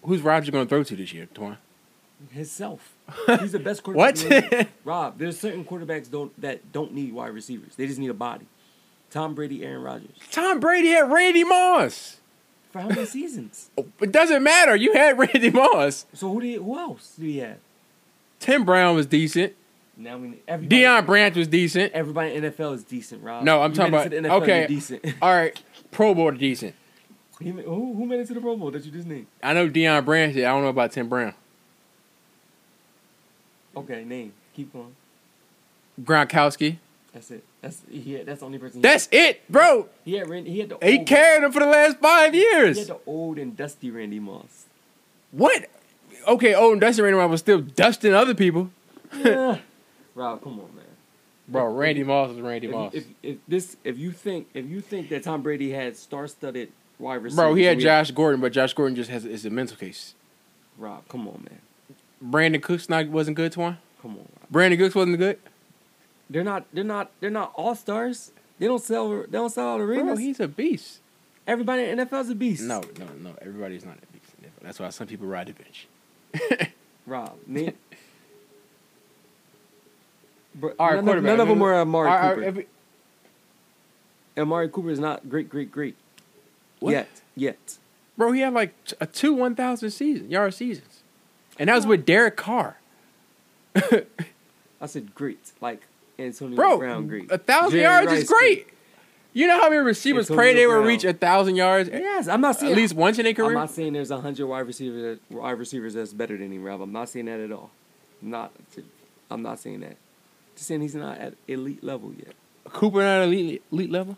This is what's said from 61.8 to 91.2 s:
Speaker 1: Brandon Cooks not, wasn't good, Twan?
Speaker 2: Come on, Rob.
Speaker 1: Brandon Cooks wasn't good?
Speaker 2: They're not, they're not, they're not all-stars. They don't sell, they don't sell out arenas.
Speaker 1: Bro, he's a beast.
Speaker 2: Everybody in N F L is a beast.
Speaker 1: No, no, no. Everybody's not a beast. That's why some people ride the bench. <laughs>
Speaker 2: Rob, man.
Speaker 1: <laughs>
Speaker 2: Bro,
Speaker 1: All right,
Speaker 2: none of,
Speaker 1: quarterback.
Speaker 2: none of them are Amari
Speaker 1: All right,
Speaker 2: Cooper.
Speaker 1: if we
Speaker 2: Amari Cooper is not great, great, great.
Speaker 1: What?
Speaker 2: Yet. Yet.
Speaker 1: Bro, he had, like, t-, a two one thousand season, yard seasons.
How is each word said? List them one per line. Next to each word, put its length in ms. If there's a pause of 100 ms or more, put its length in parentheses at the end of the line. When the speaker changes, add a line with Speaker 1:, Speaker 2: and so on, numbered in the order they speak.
Speaker 1:
Brandon 380
Cooks 280
not, 200
wasn't 280
good, 160
Twan? 260 (240)
Speaker 2:
Come 100
on, 60
Rob. 320
Speaker 1:
Brandon 280
Cooks 160
wasn't 240
good? 200 (920)
Speaker 2:
They're 160
not, 280
they're 120
not, 260 (100)
they're 100
not 260
all-stars. 760 (300)
They 80
don't 140
sell, 260 (140)
they 100
don't 180
sell 240
out 60
arenas. 240
Speaker 1:
Bro, 140
he's 200
a 80
beast. 540 (480)
Speaker 2:
Everybody 360
in 60
N 100
F 120
L 80
is 100
a 60
beast. 260
Speaker 1:
No, 180 (180)
no, 80 (140)
no. 220
Everybody's 420
not 120
a 160
beast. 200 (300)
That's 160
why 120
some 180
people 180
ride 220
the 60
bench. 340 (1000)
<laughs> 200
Speaker 2:
Rob, 300 (100)
man. 320
Speaker 1:
<laughs> 40 (2750)
Speaker 2:
Bro, 280
Speaker 1:
All 80
right, 80
Speaker 2:
none 20
of, 60
Speaker 1:
quarterback. 260
Speaker 2:
none 100
of 80
them 140
are 180
Amari 300
Speaker 1:
All 60
right, 180
Speaker 2:
Cooper. 80
Speaker 1:
if 140
we 100 (1700)
Speaker 2:
Amari 320
Cooper 220
is 80
not 300
great, 200
great, 220
great. 240 (840)
Speaker 1:
What? 100
Speaker 2:
Yet. 180 (280)
Yet. 420 (400)
Speaker 1:
Bro, 140
he 80
had, 120
like, 220 (100)
t-, 160
a 60
two 260
one 220
thousand 380
season, 360
yard 260
seasons. 480 (540)